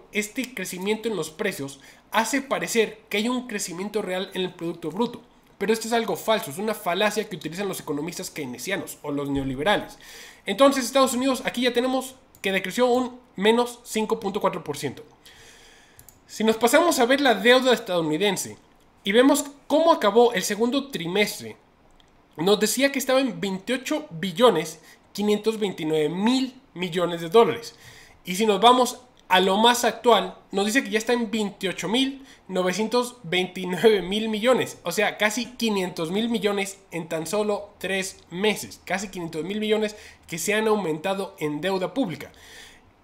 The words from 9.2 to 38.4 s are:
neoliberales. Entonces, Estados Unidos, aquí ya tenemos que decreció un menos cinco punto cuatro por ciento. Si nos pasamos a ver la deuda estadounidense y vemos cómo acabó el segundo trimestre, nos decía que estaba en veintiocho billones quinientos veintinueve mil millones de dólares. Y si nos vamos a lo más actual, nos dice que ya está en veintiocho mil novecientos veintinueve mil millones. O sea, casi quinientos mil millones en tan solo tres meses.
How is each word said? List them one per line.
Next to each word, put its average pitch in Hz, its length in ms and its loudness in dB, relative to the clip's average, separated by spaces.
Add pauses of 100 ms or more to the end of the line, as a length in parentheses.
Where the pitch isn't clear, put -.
neoliberales. 139 720 -2 (480)
Entonces, 269 360 4
Estados 262 300 2
Unidos, 254 320 -2
aquí 240 160 -4
ya 254 120 2
tenemos 254 420 -2 (260)
que 196 100 -2
decreció 190 360 0
un 247 320 0 (160)
menos 226 480 2
cinco 220 360 -2
punto 196 220 -6
cuatro 180 220 -2
por 143 140 -8
ciento. 120 260 -8 (1200)
Si - 180 -6
nos 220 140 4
pasamos 294 400 4
a 247 80 4
ver 269 160 2
la 254 140 4
deuda 247 360 6
estadounidense 170 840 -2 (460)
y 196 80 -4
vemos 277 340 6 (220)
cómo 320 260 6
acabó 233 400 4
el 185 80 0
segundo 240 480 -2
trimestre, 170 680 -4 (800)
nos 190 240 2
decía 240 320 0
que 277 60 -4
estaba 262 220 2
en 220 200 -2
veintiocho 240 680 -4
billones 190 720 2 (320)
quinientos 208 480 0
veintinueve 156 500 0
mil 240 500 0 (140)
millones 170 480 -2
de 165 80 -8
dólares. - 460 4 (500)
Y 180 100 -4
si 214 100 2
nos 202 160 4
vamos 247 400 6 (260)
a 185 140 6
lo 190 160 4
más 240 260 4
actual, 208 540 2 (140)
nos 196 140 0
dice 220 160 2
que 208 80 -10
ya 208 80 -2
está 220 140 -2
en 240 180 0
veintiocho 190 600 -4
mil 269 360 -2 (220)
novecientos 208 760 -2
veintinueve 180 760 2
mil 214 280 -2
millones. 214 540 2
O 170 100 -4
sea, 202 240 0
casi 214 300 0 (100)
quinientos 180 520 -2
mil 220 200 -2
millones 202 500 -2 (120)
en 165 180 -8
tan 160 180 -4
solo 208 520 -2
tres 190 500 -6
meses. 196 560 -4